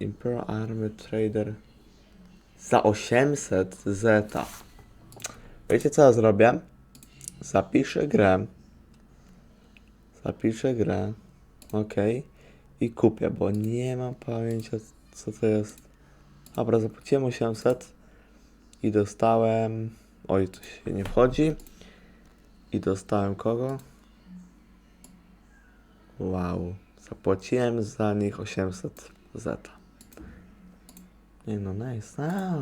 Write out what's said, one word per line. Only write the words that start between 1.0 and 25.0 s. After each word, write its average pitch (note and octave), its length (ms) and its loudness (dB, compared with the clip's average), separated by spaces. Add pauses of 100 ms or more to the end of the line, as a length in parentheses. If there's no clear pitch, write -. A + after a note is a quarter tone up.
Za - 220 2
osiemset A2+ 1040 0
zeta. G#2 600 2 (1200)
Wiecie A#2+ 200 4
co D3+ 120 6
ja C3 100 10
zrobię? A2 480 6 (800)
Zapiszę - 680 0
grę. G2+ 380 4 (1800)
Zapiszę A2+ 500 -2
grę. G2+ 380 0 (600)
Okej. G#2+ 500 0 (580)
I A#2+ 100 0
kupię, - 400 2
bo - 200 -2
nie A#2 460 -4
mam B2+ 180 -8
pojęcia A2+ 600 -6 (360)
co - 200 -12
to - 140 -2
jest. G#2+ 320 0 (800)
Dobra, A2+ 240 2
zapłaciłem C3 440 -2
osiemset A#2+ 680 -2 (880)
i A2 80 0
dostałem, A2+ 1000 2 (380)
oj, F#2+ 200 2
to - 140 -18
się - 300 -10
nie G2 120 -4
wchodzi. B2+ 500 2 (1200)
I G#2 80 -2
dostałem G2 540 -2
kogo? B2 440 -4 (2500)